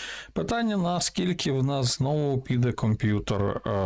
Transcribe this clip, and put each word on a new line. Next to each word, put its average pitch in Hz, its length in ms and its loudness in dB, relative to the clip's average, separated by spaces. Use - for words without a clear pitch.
питання, 226 440 -2
наскільки 180 720 0
в 131 120 2
нас 135 340 0
знову 139 440 0
піде 123 300 2
комп'ютер, 104 680 0
е, 101 200 0